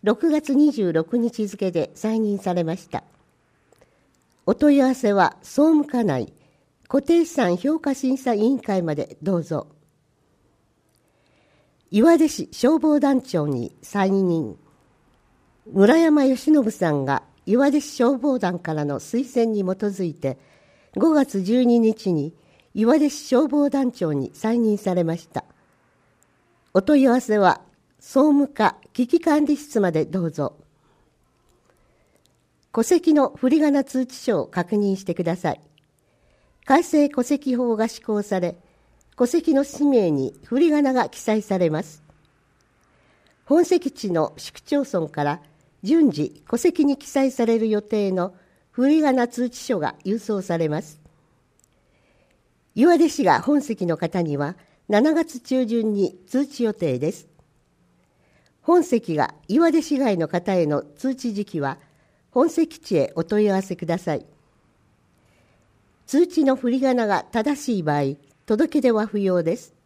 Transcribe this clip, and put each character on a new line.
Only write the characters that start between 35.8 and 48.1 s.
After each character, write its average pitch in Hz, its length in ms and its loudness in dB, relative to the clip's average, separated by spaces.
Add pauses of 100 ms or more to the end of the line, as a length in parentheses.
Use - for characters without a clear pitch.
改 294 180 2
正 294 260 2
戸 254 140 -2
籍 277 320 -2
法 233 220 -2
が 220 100 0
施 - 160 -10
行 208 200 -4
さ 196 180 -2
れ、 175 160 -4 (600)
戸 247 100 2
籍 320 280 0
の 277 80 2
氏 285 220 -4
名 233 260 4
に 135 240 -2 (100)
振 240 160 -2
り 330 100 4
仮 294 120 2
名 262 120 0
が 240 140 0
記 - 120 -16
載 214 220 -2
さ 196 160 -2
れ 175 120 2
ま 156 140 -4
す。 - 180 -20 (1400)
本 330 200 4
籍 349 280 -2
地 - 180 -8
の 165 260 -2
市 - 160 -18
区 - 100 -20
町 285 220 -2
村 165 240 -4
か 151 140 -6
ら 147 180 -2 (420)
順 285 300 2
次 - 360 -6
戸 240 100 -4
籍 320 260 0
に 277 120 0
記 - 120 -20
載 269 220 0
さ 240 160 -2
れ 226 120 2
る 220 120 -2
予 208 100 0
定 208 320 -2